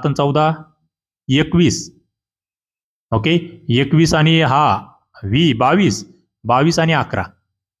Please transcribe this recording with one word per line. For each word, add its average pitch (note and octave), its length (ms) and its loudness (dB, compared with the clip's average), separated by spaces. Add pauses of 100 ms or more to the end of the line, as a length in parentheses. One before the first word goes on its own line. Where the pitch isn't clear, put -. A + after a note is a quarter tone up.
आणि C#3+ 100 -2
चौदा C#3+ 380 0 (760)
एकवीस. D3+ 720 0 (1080)
ओके, D#3+ 580 -2
एकवीस D3 460 2
आणि D#3+ 260 2
हा C3 460 0 (360)
व्ही C3+ 300 0
बावीस, B2+ 540 0 (380)
बावीस C#3 340 2
आणि E3 140 0
अकरा, A#2+ 320 -4 (560)